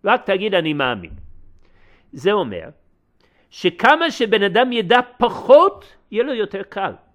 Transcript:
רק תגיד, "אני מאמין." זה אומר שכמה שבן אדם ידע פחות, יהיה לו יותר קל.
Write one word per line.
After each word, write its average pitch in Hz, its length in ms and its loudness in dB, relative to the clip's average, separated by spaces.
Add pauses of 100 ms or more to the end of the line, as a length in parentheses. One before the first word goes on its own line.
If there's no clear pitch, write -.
רק 226 200 2
תגיד, 196 300 -2
"אני 160 180 0
מאמין." 123 380 -4 (1000)
זה 170 200 -2
אומר 113 360 -4 (800)
שכמה 247 600 0
שבן 214 320 -2
אדם 226 300 0
ידע 226 280 2 (180)
פחות, - 800 4 (140)
יהיה 214 120 -4
לו 269 120 -4
יותר 202 280 -6
קל. 196 300 -8 (220)